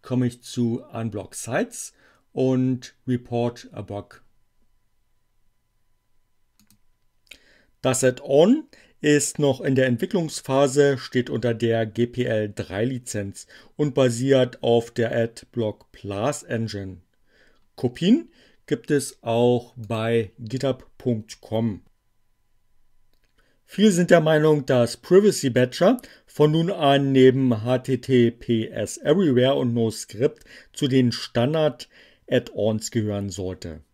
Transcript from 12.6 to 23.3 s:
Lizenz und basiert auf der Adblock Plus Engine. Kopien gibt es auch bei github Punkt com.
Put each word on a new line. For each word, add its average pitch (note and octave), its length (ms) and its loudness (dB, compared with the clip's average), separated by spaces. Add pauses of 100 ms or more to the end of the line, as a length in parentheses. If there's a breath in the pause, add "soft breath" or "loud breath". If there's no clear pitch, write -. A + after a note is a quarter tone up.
Lizenz A2 600 -10 (300 loud breath)
und D3 160 -2
basiert B2+ 680 0
auf A#2 280 0
der A#2 240 -4
Adblock A2+ 800 -6
Plus G#2 520 -6
Engine. G2+ 580 -8 (760)
Kopien G3 540 0 (360 soft breath)
gibt D3+ 260 -4
es - 300 -2
auch A#2+ 540 0
bei A2+ 640 -4
github B2+ 580 -6
Punkt - 440 -6
com. A2 420 -4 (1800)